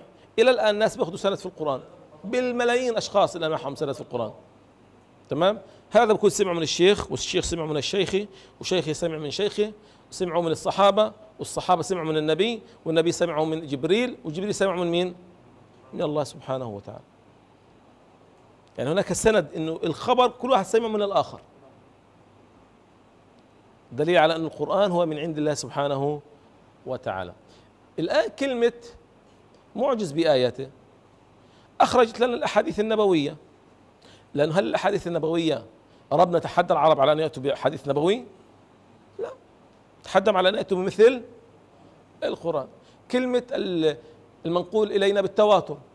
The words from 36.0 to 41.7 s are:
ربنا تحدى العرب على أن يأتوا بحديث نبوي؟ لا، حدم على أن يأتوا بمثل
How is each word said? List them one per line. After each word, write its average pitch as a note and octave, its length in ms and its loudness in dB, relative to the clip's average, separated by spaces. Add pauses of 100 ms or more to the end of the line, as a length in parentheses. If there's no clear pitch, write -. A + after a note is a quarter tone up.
ربنا E3+ 280 4
تحدى F3 340 0
العرب D#3 260 4
على C#3 120 6
أن D3+ 80 0
يأتوا D3+ 240 -4
بحديث C#3 440 -2
نبوي؟ E3+ 380 0 (920)
لا، A#4 100 -8 (800)
حدم G3 280 2
على F#3 120 4
أن G#3 60 2
يأتوا F#3 220 -2
بمثل G#3+ 440 4 (1040)